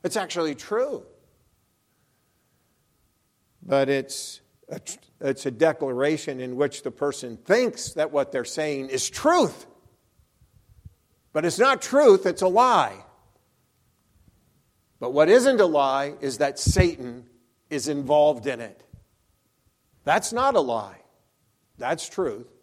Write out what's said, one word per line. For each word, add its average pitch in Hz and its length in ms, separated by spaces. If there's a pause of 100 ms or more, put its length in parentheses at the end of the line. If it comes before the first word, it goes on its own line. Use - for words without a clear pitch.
It's 180 120
actually 165 380
true. 240 500 (2500)
But 139 260
it's - 520 (280)
a - 100
tr-, - 180 (240)
it's 139 260
a 135 40
declaration 147 880
in 127 180
which 139 260
the 123 80
person 131 460
thinks - 560
that 151 180
what 143 200
they're 123 140
saying 143 440
is 131 200
truth. 311 560 (1700)
But 156 120
it's 170 140
not 262 240
truth, 240 420
it's 180 160
a 190 60
lie. 185 480 (2000)
But 123 140
what 156 160
isn't 247 320
a 185 60
lie 139 520
is 139 200
that 143 180
Satan 127 720 (400)
is 143 200
involved 143 580
in 123 120
it. 107 220 (1200)
That's 185 300
not 254 220
a 180 60
lie. 110 360 (800)
That's 151 320
truth. 123 380 (160)